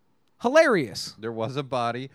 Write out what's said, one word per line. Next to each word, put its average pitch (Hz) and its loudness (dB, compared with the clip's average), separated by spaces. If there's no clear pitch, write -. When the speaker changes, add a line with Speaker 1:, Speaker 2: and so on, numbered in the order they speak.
Speaker 1:
hilarious. 240 2
Speaker 2:
There 113 -6
was 113 -4
a 147 -4
body. 123 -4